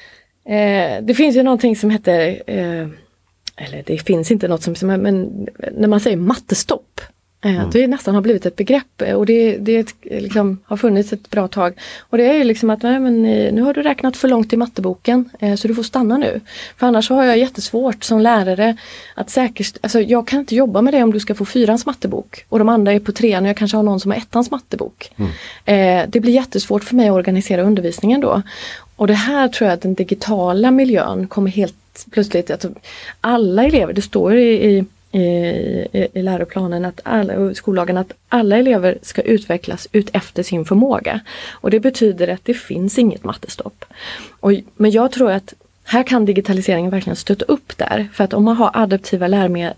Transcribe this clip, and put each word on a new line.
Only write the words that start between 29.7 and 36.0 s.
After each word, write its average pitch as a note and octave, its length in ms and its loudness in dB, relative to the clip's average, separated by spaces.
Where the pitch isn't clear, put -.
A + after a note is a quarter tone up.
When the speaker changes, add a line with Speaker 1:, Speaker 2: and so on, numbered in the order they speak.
Speaker 1:
att F3 80 -8
den F#3+ 120 -2
digitala G3 760 0
miljön A3+ 560 2
kommer G3 240 -2
helt F#3+ 240 -2
plötsligt, G3+ 400 -2
att - 140 -6
alla A3+ 440 2
elever, B3+ 280 2
det G3 100 -2
står G3 340 2
i, A#3+ 120 6
i, F#3+ 80 0
i, G3 80 0
i, G3 220 0